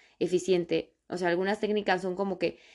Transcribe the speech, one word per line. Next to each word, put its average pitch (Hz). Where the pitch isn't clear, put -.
eficiente. 170
O -
sea, 180
algunas 190
técnicas 202
son 180
como 190
que 170